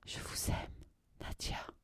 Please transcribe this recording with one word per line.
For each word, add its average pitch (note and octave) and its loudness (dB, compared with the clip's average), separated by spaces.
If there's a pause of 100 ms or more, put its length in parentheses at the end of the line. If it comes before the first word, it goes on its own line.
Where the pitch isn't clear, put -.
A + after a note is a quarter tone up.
Je - -4
vous - 2
aime, - 2 (360)
Nadia. - 0 (260)